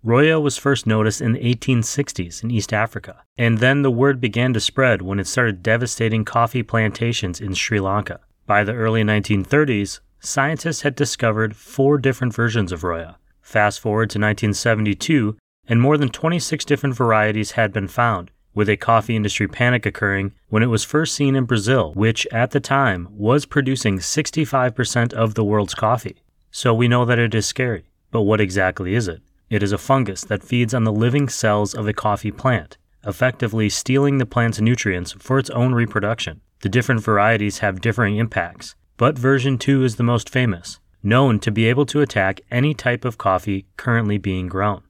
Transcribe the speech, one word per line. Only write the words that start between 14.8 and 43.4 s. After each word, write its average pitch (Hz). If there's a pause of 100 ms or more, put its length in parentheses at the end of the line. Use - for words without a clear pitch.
and 117
more 147
than 139
twenty-six -
different 139
varieties 107
had 107
been 98
found, 110 (240)
with 107
a 104
coffee 113
industry 104
panic 123
occurring 98 (160)
when 107
it 120
was 110
first 151
seen 139
in 131
Brazil, 113
which 110
at 117
the 139
time 90
was 110
producing 127
sixty-five 131
percent 120
of 113
the 110
world's 101
coffee. - (280)
So 117
we 120
know 123
that 120
it 117
is 107
scary. - (200)
But 113
what 107
exactly 92
is 113
it? 82 (280)
It 104
is 101
a 101
fungus 120
that 101
feeds 120
on 117
the 110
living 123
cells 104
of 107
a 107
coffee 104
plant, 113 (280)
effectively 110
stealing 139
the 123
plant's 113
nutrients 104
for -
its -
own 123
reproduction. 110 (200)
The 98
different 117
varieties 104
have 95
differing 110
impacts, 101 (220)
but 127
version 131
two 135
is 117
the 123
most 120
famous, 117 (220)
known 117
to 117
be 110
able 123
to 147
attack 95 (100)
any 135
type 120
of 120
coffee 98 (100)